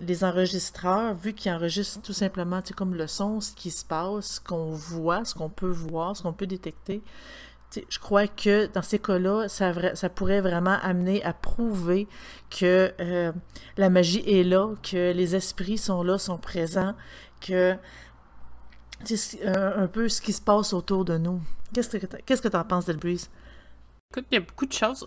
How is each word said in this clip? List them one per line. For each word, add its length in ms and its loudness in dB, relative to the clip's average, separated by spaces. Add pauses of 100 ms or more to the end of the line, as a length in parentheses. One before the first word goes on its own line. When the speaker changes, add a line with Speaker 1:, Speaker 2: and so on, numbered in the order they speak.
Speaker 1:
les 220 0
enregistreurs, 880 0
vu 180 -4
qu'ils 180 -4
enregistrent 520 -2
tout 100 -10
simplement, 480 -2
tu 80 -12
sais, 60 -14
comme 200 -2
le 120 -4
son, 340 -4
ce 140 -8
qui 160 -10
se 120 -8
passe, 520 -4
ce 60 -10
qu'on 320 -4
voit, 520 -2
ce 100 -6
qu'on 140 -6
peut 220 -2
voir, 440 -2
ce 80 -10
qu'on 120 -2
peut 120 -6
détecter, 540 -8 (720)
tu 100 -8
sais, 80 -14
je 100 -8
crois 300 4
que 380 4
dans 160 -2
ces 160 0
cas-là, 500 2
ça 240 0
vra-, 220 0
ça 160 -2
pourrait 320 2
vraiment 400 4
amener 420 2
à 80 -2
prouver 720 2 (440)
que, 500 4
euh, 320 0 (460)
la 100 6
magie 380 6
est 180 6
là, 380 4
que 300 0
les 220 2
esprits 440 -2
sont 240 0
là, 160 2
sont 180 -4
présents, 580 -2 (460)
que, 340 4 (1300)
tu 100 0
sais, 300 -4
un, 380 2
un 20 2
peu 240 0
ce 100 -2
qui 140 -2
se 80 -6
passe 320 4
autour 320 0
de 100 2
nous. 240 0 (320)
Qu'est-ce 240 0
que 80 -4
t'a-, 140 -12
qu'est-ce 240 0
que 60 0
t'en 160 0
penses, 200 0
Delbreeze ? 460 -4 (800)
Speaker 2:
Écoute, 180 -8
il 60 2
y 20 4
a 20 4
beaucoup 260 -4
de 60 -10
choses. 340 -2